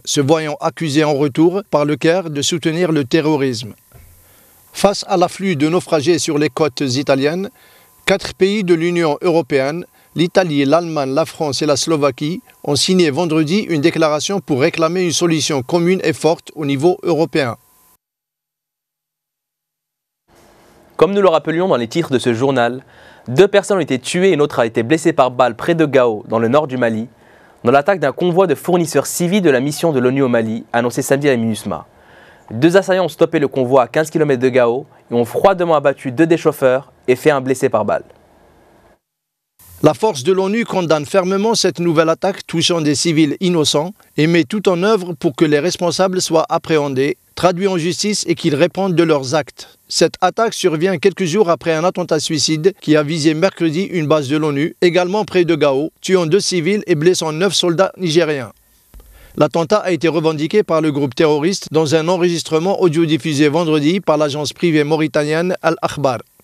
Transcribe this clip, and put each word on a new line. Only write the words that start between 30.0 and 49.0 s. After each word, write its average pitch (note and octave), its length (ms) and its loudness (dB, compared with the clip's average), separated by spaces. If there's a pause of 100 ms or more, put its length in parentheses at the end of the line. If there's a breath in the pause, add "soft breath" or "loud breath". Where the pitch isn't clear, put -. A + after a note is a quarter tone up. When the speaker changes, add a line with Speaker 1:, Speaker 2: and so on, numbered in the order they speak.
Speaker 2:
au C3 40 2
Mali, A#2 360 -2 (100)
annoncé A#2+ 280 0
samedi C#3 260 0
à C#3 40 4
la B2 60 2
minusma. G#2 500 -4 (640 soft breath)
Deux D3 260 2
assaillants F#3 300 2
ont D3+ 40 -4
stoppé E3 300 0
le C#3 80 0
convoi C3 360 2
à A#2+ 40 0
quinze D#3 220 -2
kilomètres C#3+ 320 0
de C3 80 2
Gao B2 360 2 (240 soft breath)
et - 40 -6
ont A#2+ 100 2
froidement E3+ 520 2
abattu C#3 360 -2
deux D#3 160 2
des E3 100 2
chauffeurs C#3+ 540 0 (160)
et B2+ 80 4
fait D3+ 160 2
un C#3 80 2
blessé C3 300 -2
par G#2+ 160 0
balle. E2 180 -2 (1800)
Speaker 1:
La D3+ 120 6
force D#3+ 280 -2
de F#3 100 2
l'onu F#3+ 320 0
condamne D#3 400 -2
fermement G3 500 0
cette F3 240 -2
nouvelle E3 300 2
attaque F3+ 360 -4
touchant E3 360 -2
des D3 120 0
civils D3 460 0
innocents E3+ 540 0 (240 soft breath)
et D3+ 100 2
met E3+ 160 2
tout G#3 260 -2
en F3 140 0
œuvre F#3 300 0
pour D#3+ 220 -4
que E3 100 2
les D3 140 2
responsables F3+ 640 -2
soient D#3+ 280 0
appréhendés, C#3+ 680 -2 (160)
traduits F3+ 340 0
en F#3+ 100 -2
justice F3+ 500 -4
et E3+ 80 0
qu'ils E3 180 -2
répondent F3+ 400 0
de D#3+ 100 2